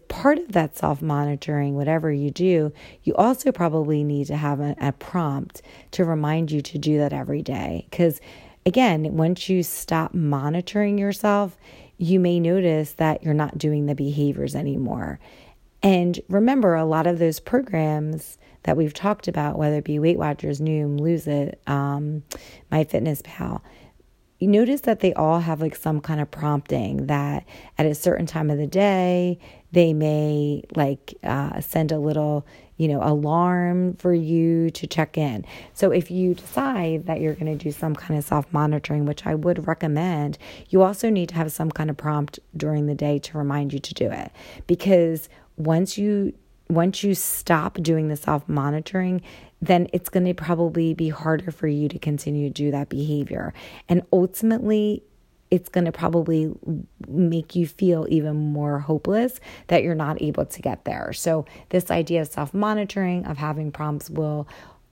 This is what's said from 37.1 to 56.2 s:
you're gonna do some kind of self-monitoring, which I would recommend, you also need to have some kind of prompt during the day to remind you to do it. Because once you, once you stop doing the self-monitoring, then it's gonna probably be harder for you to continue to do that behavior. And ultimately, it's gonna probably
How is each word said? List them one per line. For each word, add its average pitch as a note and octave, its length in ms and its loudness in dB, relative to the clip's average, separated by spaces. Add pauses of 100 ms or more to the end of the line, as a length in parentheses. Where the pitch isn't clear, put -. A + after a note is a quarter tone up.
you're D#3 140 0
gonna D#3 220 -4
do D3+ 140 -6
some D#3 240 -4
kind D3+ 240 -2
of D3 60 -4
self-monitoring, D3+ 800 0
which D3 220 -4
I D#3+ 80 0
would D#3+ 320 0
recommend, D#3 720 -2 (320)
you F#3 120 6
also G3+ 280 2
need F3+ 180 0
to F3 60 -14
have D#3+ 180 -2
some D#3+ 180 -2
kind D#3 200 -2
of C#3+ 80 -6
prompt D3 420 -2 (160)
during D3+ 300 0
the D3 80 0
day D3 240 0
to D3+ 200 -8
remind C#3+ 360 -2
you C#3 60 -6
to - 140 -12
do A2 160 0
it. - 200 -10 (360)
Because F3 600 4 (280)
once D#3+ 400 2
you, G3+ 380 0 (340)
once E3+ 340 2
you G3+ 120 2
stop - 680 0
doing D#3 260 0
the D3+ 80 -2
self-monitoring, D3+ 1040 -2 (380)
then F3+ 320 4
it's F3+ 160 -2
gonna F3+ 260 2
probably E3 600 0
be D#3+ 140 0
harder D#3+ 420 -2
for D#3 160 -4
you D3 220 0
to D#3+ 100 -6
continue D3 500 -2
to B2+ 40 -6
do D3 180 -2
that C#3+ 180 -2
behavior. D3 640 -4 (340)
And F3+ 140 4 (100)
ultimately, G#3+ 920 2 (480)
it's F3+ 180 2
gonna F3 240 0
probably E3 600 2 (540)